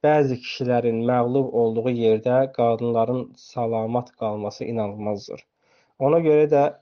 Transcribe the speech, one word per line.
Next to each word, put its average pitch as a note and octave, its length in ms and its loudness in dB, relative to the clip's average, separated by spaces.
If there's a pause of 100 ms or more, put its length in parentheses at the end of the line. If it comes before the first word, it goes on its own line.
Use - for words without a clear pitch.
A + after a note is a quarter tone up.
bəzi C#3+ 360 2
kişilərin A#2+ 640 -2
məğlub B2+ 480 0
olduğu A#2 360 0
yerdə A#2 520 2 (100)
qadınların A#2 720 0 (120)
salamat A2+ 760 -4
qalması G#2+ 540 -6
inanılmazdır. G#2 800 -6 (540)
Ona D3 200 2
görə D3+ 300 4
də C#3+ 180 4 (140)